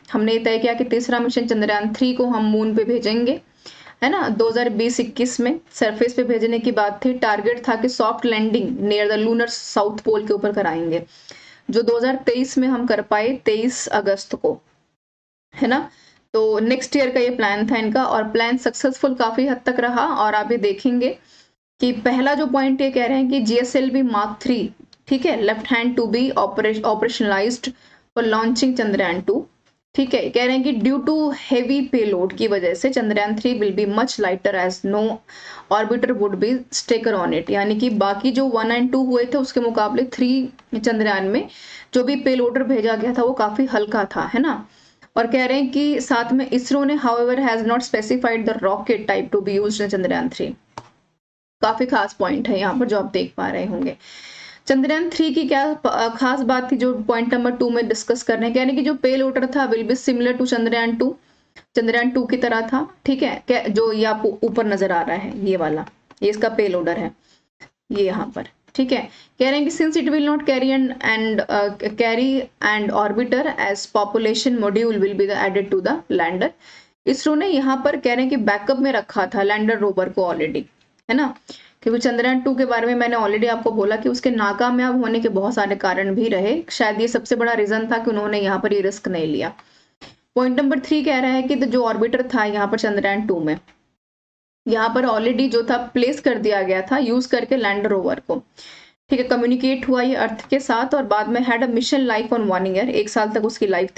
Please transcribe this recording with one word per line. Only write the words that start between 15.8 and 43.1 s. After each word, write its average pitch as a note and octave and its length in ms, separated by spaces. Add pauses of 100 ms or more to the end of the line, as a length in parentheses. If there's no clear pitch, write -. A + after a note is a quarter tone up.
तो A3 220
next B3+ 380
year C4 140
का B3 100
ये A#3+ 100
plan G#3+ 400
था A3+ 60
इनका A3 280
और G#3+ 260
plan A#3 260
successful C4 580
काफी B3 320
हद B3 200
तक B3 140
रहा। A#3+ 260
और G#3+ 280
आप G#3+ 180
ये A#3+ 60
देखेंगे A#3+ 600 (600)
कि B3 120
पहला C4 420
जो D4 120
point C4+ 340
ये C4+ 100
कह B3+ 160
रहे C4 120
हैं C4 100
कि C4+ 120
जीएसएलवी B3+ 640
Mark G#3+ 380
three, B3 180 (500)
ठीक C4+ 180
है, A3+ 160
left G#3+ 240
hand A#3+ 300
to A#3 120
be A#3 140 (140)
operat-, G#3+ 480
operationalized A3 840 (480)
for A#3 100
launching A#3 500
Chandrayaan F#3+ 500
two, A3+ 200 (480)
ठीक C4+ 200
है, A3 160
कह A#3+ 140
रहे B3+ 120
हैं C4 80
कि D4 80
due B3+ 360
to D#4 80 (360)
heavy B3+ 280 (100)
payload F#3+ 460
की A3 120
वजह F3+ 260
से - 160
Chandrayaan G#3+ 500
three B3 200
will G3 180
be G#3 100 (100)
much B3 220
lighter F#3+ 400
as F#3 260
no G#3 160 (720)
orbiter A#3 500
would G3 220
be B3 100 (180)
stacker A3 460
on E3+ 220
it, E3 100
यानी G3+ 280
कि B3 120
बाकी G3+ 400
जो C4+ 160
one A#3 340
and B3 120
two C4+ 120
हुए B3 200
थे B3+ 140
उसके C4 220
मुकाबले A#3 440
three B3+ 440 (260)
Chandrayaan G#3+ 500
में A#3+ 240 (460)
जो B3 100
भी C#4 120
payloader B3+ 460
भेजा A3+ 340
गया A#3+ 180